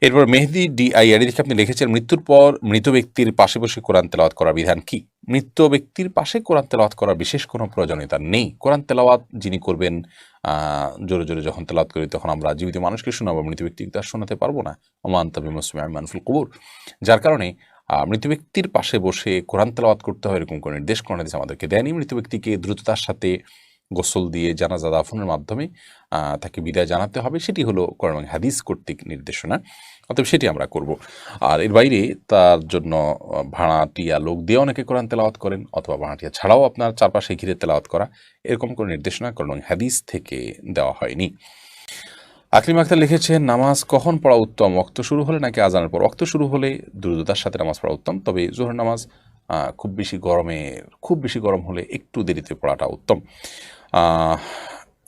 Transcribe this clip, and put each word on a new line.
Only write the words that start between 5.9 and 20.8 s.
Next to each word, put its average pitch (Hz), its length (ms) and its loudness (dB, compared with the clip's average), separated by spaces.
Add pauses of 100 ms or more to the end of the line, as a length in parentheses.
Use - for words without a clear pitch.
পাশে 185 300 -4
কোরআন 156 260 0
তেলাওয়াত 110 280 2
করার 101 220 0
বিশেষ 87 300 -4
কোনো 113 200 -8
প্রয়োজনীয়তা 78 540 -4
নেই। 92 400 -2
কোরআন 143 220 0
তেলাওয়াত 123 400 4 (160)
যিনি 98 220 -4
করবেন, 85 420 -2 (420)
আহ, 76 640 -4
জোরে 87 200 -2
জোরে 80 160 -6
যখন 78 240 -6
তেলাওয়াত 80 280 -2
করি 80 140 -4
তখন 80 220 -6
আমরা 76 240 -2
জীবিত 87 240 -6
মানুষকে 101 340 -4
শোনাবো, 87 300 -4
মৃত 78 200 -6
ব্যক্তিকে 87 300 -10
তো 104 80 -6
আর 98 40 -10
শোনাতে 107 320 -8
পারবো 143 260 -4
না। - 160 -10 (260)
"ওমা 92 160 2
আনতা 82 220 -4
বিমুসমি'in 78 480 -8
মান 78 160 -10
ফিল 90 160 -12
কুবুর।" 139 300 -2 (500)
যার 110 180 6
কারণে, 110 340 0 (340)
আহ, 73 180 0
মৃত 110 220 -2
ব্যক্তির 175 420 -4
পাশে - 300 0
বসে 92 480 -2
কোরআন 107 240 0
তেলাওয়াত 113 300 2
করতে - 280 -6
হয় 95 80 0
এরকম 80 220 -6
কোনো 73 160 -8
নির্দেশ 73 260 -4